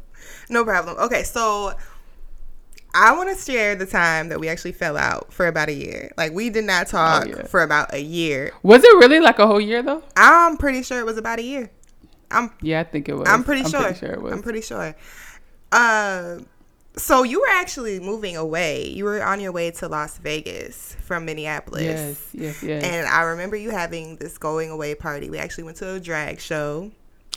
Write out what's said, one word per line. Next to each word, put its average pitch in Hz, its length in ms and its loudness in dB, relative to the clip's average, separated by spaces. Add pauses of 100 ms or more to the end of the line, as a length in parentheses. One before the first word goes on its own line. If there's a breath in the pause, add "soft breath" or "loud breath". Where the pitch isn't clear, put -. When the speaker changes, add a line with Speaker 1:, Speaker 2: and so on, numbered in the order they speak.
(500 loud breath)
Speaker 1:
No 233 140 0
problem. 175 360 -2
Okay, 233 240 -2
so 208 500 -2 (1200 soft breath)
I 214 220 6
wanna 370 180 -4
share 220 400 -2
the 190 120 -6
time 165 420 0
that 156 100 -6
we 160 100 -6
actually 175 240 -8
fell 156 240 -4
out - 360 -4
for 180 140 0
about 160 200 -2
a 156 60 -6
year. - 420 -12
Like, 160 180 -4
we 220 180 -6
did 214 140 -4
not 185 220 0
Speaker 2:
Oh, - 40 -10
Speaker 1:
talk 160 360 2
Speaker 2:
yeah. - 200 -10
Speaker 1:
for 175 160 2
about 151 300 0
a 143 80 -6
year. 151 500 -4 (100)
Speaker 2:
Was 220 220 10
it 466 140 12
really, 285 220 10
like, 320 200 6
a 208 80 8
whole 208 140 4
year, 220 200 -2
though? 294 220 -4 (120)
Speaker 1:
I'm 320 420 8
pretty 262 260 -2
sure 247 160 -6
it 233 60 -6
was 220 120 -4
about 226 220 -6
a 233 40 -8
year. 247 280 -10 (580)
I'm 233 220 0 (100)
Speaker 2:
Yeah, 156 200 -2
I - 20 -6
think 294 260 -6
it 147 40 -6
was. - 140 -2
Speaker 1:
I'm 226 160 4
pretty 269 200 0
Speaker 2:
I'm - 80 -2
Speaker 1:
sure. 277 100 -2
Speaker 2:
pretty 185 180 -4
sure - 120 -8
it - 100 -10
was. - 120 -8
Speaker 1:
I'm 196 100 -8
pretty 220 180 -8
sure. 165 340 -10 (760 loud breath)
Uh, 202 680 0 (560)
so 262 280 2
you 254 180 -2
were 539 80 2
actually 285 500 -4
moving 196 380 -8
away. 160 500 -4
You 190 180 -8
were 208 180 -4
on 196 160 -2
your 190 120 -8
way 170 200 -4
to 170 160 -12
Las 156 320 -8
Vegas - 840 -10
from 165 220 -8
Minneapolis. 156 580 -8
Speaker 2:
Yes, 156 500 -8
yes, 156 300 -10
yes. 151 200 -6
Speaker 1:
And 170 240 -6
I 156 160 2
remember 175 320 -6
you 214 160 -10
having 165 460 -8
this - 200 -16
going 160 320 -6
away 151 240 -10
party. 147 380 -10
We 156 80 -10
actually 165 240 -10
went 160 140 -18
to 185 180 -10
a 190 40 -10
drag 160 400 -8
show. 156 520 -8 (460)